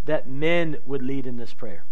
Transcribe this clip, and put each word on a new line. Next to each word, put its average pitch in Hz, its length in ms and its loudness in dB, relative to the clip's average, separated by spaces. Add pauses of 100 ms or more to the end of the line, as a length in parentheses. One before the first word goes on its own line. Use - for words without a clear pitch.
That 135 240 0
men 156 560 0
would 135 160 0
lead 131 260 0
in 123 80 0
this 120 180 0
prayer. 104 380 0